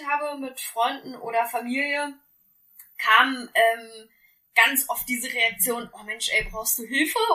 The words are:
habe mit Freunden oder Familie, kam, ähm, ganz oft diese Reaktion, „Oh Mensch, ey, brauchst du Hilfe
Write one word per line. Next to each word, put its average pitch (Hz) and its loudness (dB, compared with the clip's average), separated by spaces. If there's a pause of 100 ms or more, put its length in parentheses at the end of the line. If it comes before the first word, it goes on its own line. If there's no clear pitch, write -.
habe 294 -2
mit 254 -10
Freunden 254 -2
oder 226 0
Familie, 285 -2 (840)
kam, 247 4
ähm, 226 2 (460)
ganz 269 4
oft - -4
diese 247 -4
Reaktion, 233 -2
„Oh 214 -18
Mensch, 220 -6
ey, 220 0
brauchst 220 -2
du 233 -8
Hilfe 277 0 (160)